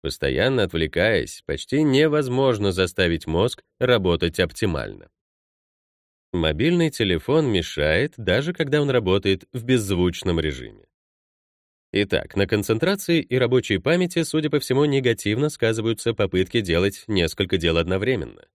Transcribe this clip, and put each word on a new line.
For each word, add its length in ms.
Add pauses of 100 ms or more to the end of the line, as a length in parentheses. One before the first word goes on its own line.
Постоянно 600
отвлекаясь, 800
почти 360
невозможно 920
заставить 520
мозг 380 (160)
работать 640
оптимально. 680 (1200)
Мобильный 560
телефон 600
мешает, 680
даже 340
когда 300
он 80
работает 640
в 100
беззвучном 800
режиме. 460 (1040)
Итак, 420
на 120
концентрации 760
и 160
рабочей 400
памяти, 460
судя 260
по 100
всему, 240
негативно 640
сказываются 680
попытки 460
делать 480
несколько 500
дел 200
одновременно. 760